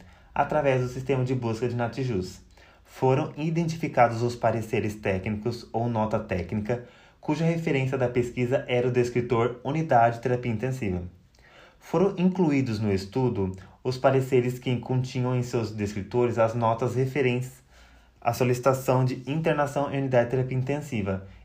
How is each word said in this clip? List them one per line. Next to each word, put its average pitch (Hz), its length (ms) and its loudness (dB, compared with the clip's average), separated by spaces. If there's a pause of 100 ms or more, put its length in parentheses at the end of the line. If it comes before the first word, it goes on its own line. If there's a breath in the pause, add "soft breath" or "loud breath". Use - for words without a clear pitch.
(340 loud breath)
através 143 460 2
do 123 80 -2
sistema 127 360 -2
de 131 100 -2
busca 117 340 -2
de 120 80 -4
Natijus. 117 640 -4 (460 soft breath)
Foram 135 500 2
identificados 151 840 2
os 120 120 0
pareceres 107 600 -2
técnicos 104 800 -4
ou 117 160 -2
nota 110 280 0
técnica, 104 680 -4 (340 loud breath)
cuja 156 240 -2
referência 139 540 0
da 120 100 0
pesquisa 123 580 0
era 123 220 2
o 123 40 0
descritor 120 720 2
Unidade 131 540 4
de - 60 -10
Terapia 123 280 0
Intensiva. 104 520 -2 (760 loud breath)
Foram 185 380 2
incluídos 147 640 2
no 107 100 0
estudo 98 600 0 (300 loud breath)
os 127 140 -2
pareceres 131 600 2
que 123 200 -2
continham 127 560 -2
em 123 80 0
seus 113 280 -2
descritores 107 680 -2
as 113 160 4
notas 117 400 0
referentes 127 580 0 (680 soft breath)
à 113 140 0
solicitação 127 720 2
de 127 220 -2
internação 147 640 0
em 139 100 -2
unidade 127 260 4
de 120 60 -10
terapia 131 260 0
intensiva 120 680 -2 (180 loud breath)